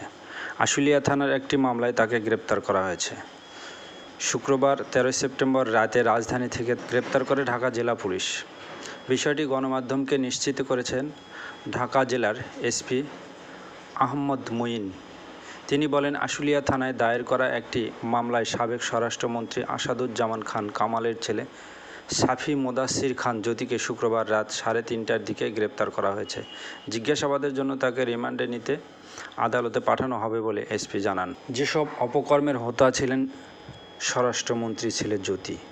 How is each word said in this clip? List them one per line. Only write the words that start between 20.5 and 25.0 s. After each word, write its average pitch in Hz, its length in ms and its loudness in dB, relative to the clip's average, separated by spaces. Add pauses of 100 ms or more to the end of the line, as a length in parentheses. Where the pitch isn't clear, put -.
কামালের 113 440 0
ছেলে 113 200 -2 (680)
সাফি 131 440 2
মুদাসসির 131 600 0
খান 120 280 0
জ্যোতিকে 117 360 0
শুক্রবার 113 520 0
রাত 107 200 2
সাড়ে 117 320 0
তিনটার 113 420 0